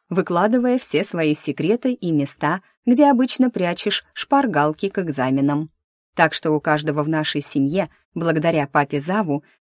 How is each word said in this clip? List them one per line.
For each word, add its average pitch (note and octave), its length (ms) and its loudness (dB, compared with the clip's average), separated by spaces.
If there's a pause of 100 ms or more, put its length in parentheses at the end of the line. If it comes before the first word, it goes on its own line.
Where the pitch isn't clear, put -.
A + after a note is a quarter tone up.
выкладывая G#3+ 720 0
все - 240 -2
свои D#3 320 0
секреты G#3 580 -2
и F3 180 -4
места — D3+ 500 -2 (240)
где C#4+ 260 6
обычно B3+ 380 2
прячешь F3+ 640 -4
шпаргалки G3 760 0
к G3+ 100 -6
экзаменам. C#3+ 680 0 (460)
Так E3+ 180 2
что - 180 -2
у D3+ 80 2
каждого D3+ 440 0
в D3+ 60 -4
нашей D#3 320 -2
семье, C#3+ 480 -2 (240)
благодаря D#3+ 540 0
папе D3 320 0
Заву, D#3+ 440 -2 (180)